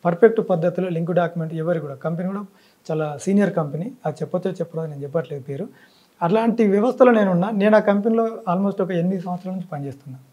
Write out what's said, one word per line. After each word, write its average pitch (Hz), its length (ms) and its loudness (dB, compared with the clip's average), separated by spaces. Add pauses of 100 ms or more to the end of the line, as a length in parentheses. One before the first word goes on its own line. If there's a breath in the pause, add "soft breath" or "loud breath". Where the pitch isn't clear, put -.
perfect 214 440 4
పద్ధతిలో 180 400 0
లింక్ 170 220 -4
డాక్యుమెంట్ 170 420 -2
ఎవరు 160 260 -2
కూడా, 143 160 -8
కంపెనీ 165 320 -6
కూడా 196 180 -6 (460 soft breath)
చాలా 151 300 -4
సీనియర్ 196 320 2
కంపెనీ, 156 380 -4 (140)
అది 151 160 -4
చెప్పొచ్చో 180 300 -4
చెప్పదో 165 340 -8
నేను 143 180 -10
చెప్పట్లేదు 147 400 -6
పేరు, 143 240 -8 (540 soft breath)
అలాంటి 220 460 2
వ్యవస్థలో 247 440 6
నేను 208 200 4
ఉన్నా. 180 180 2
నేను 214 280 4
ఆ - 20 8
కంపెనీలో 214 460 2
almost 196 580 -2
ఒక 175 80 -4
ఎనిమిది 180 300 -2
సంవత్సరాల 180 340 -8
నుంచి 175 120 -10
పనిచేస్తున్నా. 135 520 -12 (140)